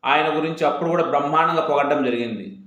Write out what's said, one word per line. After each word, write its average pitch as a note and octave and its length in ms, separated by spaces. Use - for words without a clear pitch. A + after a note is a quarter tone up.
ఆయన D3+ 320
గురించి D#3+ 280
అప్పుడు E3 240
కూడా E3+ 140
బ్రహ్మాండంగా D#3 580
పొగడడం C#3+ 420
జరిగింది. A2+ 640